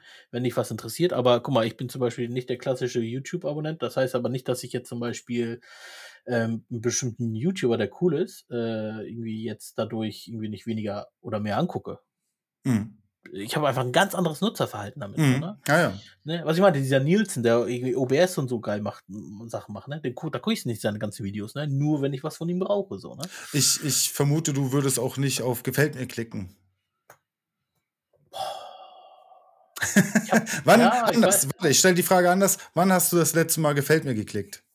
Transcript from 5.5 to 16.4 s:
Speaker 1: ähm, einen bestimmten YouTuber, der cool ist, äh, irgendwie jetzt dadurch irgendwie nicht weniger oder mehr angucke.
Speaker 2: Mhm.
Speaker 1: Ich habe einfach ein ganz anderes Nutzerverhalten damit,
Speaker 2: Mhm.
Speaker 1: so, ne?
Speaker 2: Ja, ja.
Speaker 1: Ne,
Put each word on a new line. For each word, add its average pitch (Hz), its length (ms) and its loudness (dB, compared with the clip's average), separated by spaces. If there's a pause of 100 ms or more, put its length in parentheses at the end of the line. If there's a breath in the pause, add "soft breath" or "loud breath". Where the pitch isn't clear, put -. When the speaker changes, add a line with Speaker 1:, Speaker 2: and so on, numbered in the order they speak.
Speaker 1:
ähm, 113 420 -2
einen 120 120 -6
bestimmten 117 540 -2
YouTuber, 131 420 0
der 104 120 0 (120)
cool 139 160 4
ist, - 340 -6
äh, 110 560 -4
irgendwie 113 360 -8
jetzt - 340 -10
dadurch 110 500 -4
irgendwie 110 220 -8
nicht 98 180 -10
weniger 104 400 -4 (140)
oder 107 180 -4
mehr 107 180 -2
angucke. - 420 -4 (640)
Speaker 2:
Mhm. 110 340 -2 (360)
Speaker 1:
Ich 101 220 -8
habe 151 120 2
einfach 127 160 2
ein 123 80 -2
ganz 185 220 4
anderes 165 280 -2
Nutzerverhalten 117 600 -4
damit, 104 180 -8
Speaker 2:
Mhm. 139 140 6
Speaker 1:
so, 135 60 2
ne? 185 280 -8
Speaker 2:
Ja, 156 120 6
ja. 107 200 0 (260 loud breath)
Speaker 1:
Ne, 165 200 -4